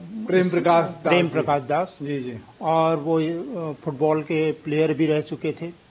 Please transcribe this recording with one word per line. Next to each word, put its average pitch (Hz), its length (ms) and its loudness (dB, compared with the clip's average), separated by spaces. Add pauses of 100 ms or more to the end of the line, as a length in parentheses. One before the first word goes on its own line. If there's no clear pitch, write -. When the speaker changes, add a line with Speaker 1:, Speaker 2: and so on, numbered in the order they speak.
(280)
Speaker 1:
प्रेम 185 140 4
Speaker 2:
इस-, 180 100 2
Speaker 1:
प्रकाश 170 340 4
दास - 180 -8
Speaker 2:
प्रेम 170 240 4
Speaker 1:
जी। 147 60 -6
Speaker 2:
प्रकाश 147 280 2
दास। 151 400 -2
Speaker 1:
जी, 143 180 -4
जी। 123 180 -8 (240)
Speaker 2:
और 160 360 2
वो, 160 220 0
अ, 170 540 -4
football 151 480 0
के 156 300 0
player 156 420 0
भी 156 120 2
रह 151 160 2
चुके 151 400 -6
थे, 170 100 -8 (200)